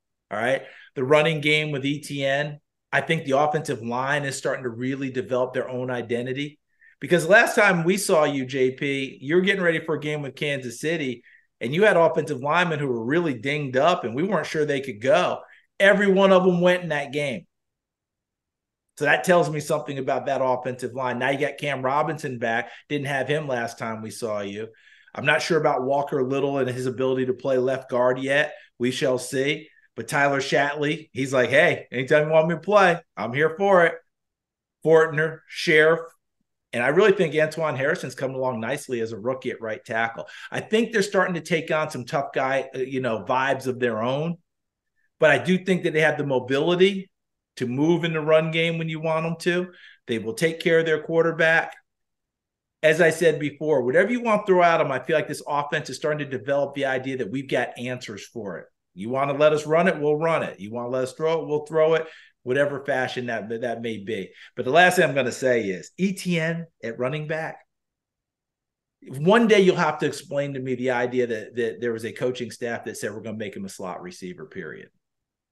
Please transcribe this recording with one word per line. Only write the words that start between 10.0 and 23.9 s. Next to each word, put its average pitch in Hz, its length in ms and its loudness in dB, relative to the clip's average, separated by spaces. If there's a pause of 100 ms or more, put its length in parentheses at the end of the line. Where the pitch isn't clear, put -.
game 151 220 -6
with - 120 -10
Kansas 131 460 -6
City, 147 420 -4 (380)
and 120 140 -6
you 190 100 4
had 196 120 6
offensive 156 440 2
linemen 160 400 0
who 143 80 -2
were 117 160 -4
really 156 300 0
dinged 135 420 -4
up, 170 260 2
and 110 120 -6
we 147 100 -2
weren't 180 220 -2
sure 151 180 -2
they 143 160 -2
could 107 200 -10
go. 139 400 2 (380)
Every 196 320 6
one 190 220 6
of 180 100 6
them 180 180 4
went 180 220 4
in 170 60 -6
that 143 240 -4
game. 143 340 -6 (1500)
So 147 60 -4
that 151 200 4
tells 175 240 6
me 151 120 -4
something 143 380 -4
about 131 280 -2
that 131 160 0
offensive 123 500 -2
line. 123 260 -4
Now 127 120 0
you 143 80 -2
got 139 200 -4
Cam 139 240 -4
Robinson 143 560 -2
back. 117 320 -2 (180)
Didn't 143 180 -4
have 135 220 -2
him 151 180 -2
last 120 320 -4
time 110 240 -8